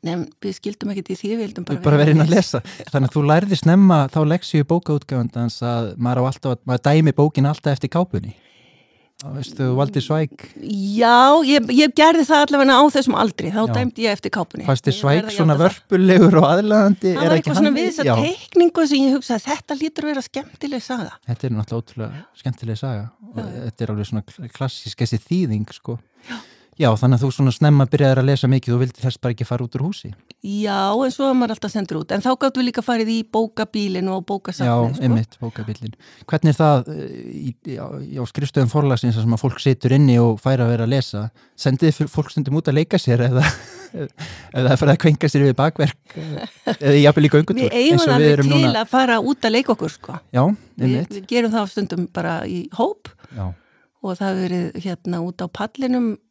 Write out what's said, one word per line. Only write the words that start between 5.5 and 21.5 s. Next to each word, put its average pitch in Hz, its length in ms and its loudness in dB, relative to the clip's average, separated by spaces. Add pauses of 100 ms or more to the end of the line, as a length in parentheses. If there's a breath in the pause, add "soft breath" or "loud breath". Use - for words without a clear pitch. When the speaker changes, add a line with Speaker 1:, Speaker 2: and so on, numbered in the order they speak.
Speaker 2:
að 117 300 -4 (100)
maður 123 240 0
á 127 60 0
alltaf 131 260 -6
að, - 160 -20
maður 127 160 -2
dæmi 151 320 4
bókina 147 320 2
alltaf 147 240 -2
eftir - 160 -8
kápunni. 170 400 -4 (880 soft breath)
Þá 139 160 -14
veistu, 135 240 -12
þú 131 160 0
valdir 135 260 -2
Svæk. 156 440 -4 (120)
Speaker 1:
Já, 208 600 2 (280)
ég, 277 240 2
ég 262 240 4
gerði 330 320 6
það 294 220 4
allavega 277 260 4
á 262 160 8
þessum 262 320 0
aldri, 196 320 -4
þá 214 60 -2
Speaker 2:
Já. 220 160 0
Speaker 1:
dæmdi 240 320 -4
ég 202 80 0
eftir - 180 -8
kápunni. - 320 -8
Speaker 2:
Fannst 135 220 0
þér 135 80 0
Speaker 1:
Ég - 20 -10
Speaker 2:
Svæk 143 220 2
Speaker 1:
verð - 100 -6
að - 60 -10
Speaker 2:
svona 160 180 4
Speaker 1:
játa 143 60 0
það. 170 80 4
Speaker 2:
vörpulegur 185 720 6
og 160 100 6
aðlaðandi? 202 640 2
Speaker 1:
Það - 0 -
Speaker 2:
Er 180 100 0
Speaker 1:
var 165 140 4
Speaker 2:
ekki - 20 4
Speaker 1:
eitthvað 156 220 0
svona 302 100 4
Speaker 2:
þannig? 294 140 0
Speaker 1:
við 359 80 -2
þessa 311 160 -2
Speaker 2:
Já. - 100 4
Speaker 1:
teikningu 339 720 0
sem 269 140 2
ég 269 160 2
hugsaði, 240 260 -6
þetta 285 320 -6
hlýtur 302 300 -6
að 302 80 -4
vera 262 100 -6
skemmtileg 285 640 -10
saga. 240 240 -8 (160)
Speaker 2:
Þetta 120 180 -6
er 127 140 -4